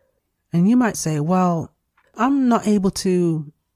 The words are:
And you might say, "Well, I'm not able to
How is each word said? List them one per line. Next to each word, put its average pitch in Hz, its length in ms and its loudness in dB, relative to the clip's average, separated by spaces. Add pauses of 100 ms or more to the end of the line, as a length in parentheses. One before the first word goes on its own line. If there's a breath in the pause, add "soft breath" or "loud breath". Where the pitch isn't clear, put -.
(540)
And 175 160 2
you 247 80 4
might 233 180 0
say, 156 240 -4
"Well, 175 540 -2 (420)
I'm 269 320 0
not 233 180 2
able 202 260 2
to 170 600 -2 (240)